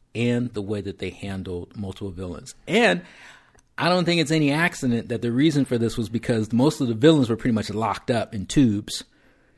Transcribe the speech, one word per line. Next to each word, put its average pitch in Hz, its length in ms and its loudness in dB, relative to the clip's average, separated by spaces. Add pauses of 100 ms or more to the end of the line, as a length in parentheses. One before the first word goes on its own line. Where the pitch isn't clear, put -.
(140)
and 120 400 0
the 107 80 -6
way 104 180 -4
that 95 180 -8
they 92 120 -6
handled 92 680 -10
multiple 98 340 -8
villains. 90 440 -12 (120)
And 180 360 2 (760)
I 151 100 0
don't 180 160 2
think 170 160 2
it's 143 100 0
any 156 220 2
accident 143 560 -2
that 117 140 -4
the 120 100 0
reason 143 320 4
for 123 140 0
this 113 180 0
was 113 120 -4
because 113 440 -2
most 135 280 4
of 131 80 0
the 117 60 0
villains 143 360 6
were 113 60 0
pretty 120 180 0
much 104 160 -2
locked 107 400 -4
up - 240 -2
in 95 120 -8
tubes 107 580 2 (540)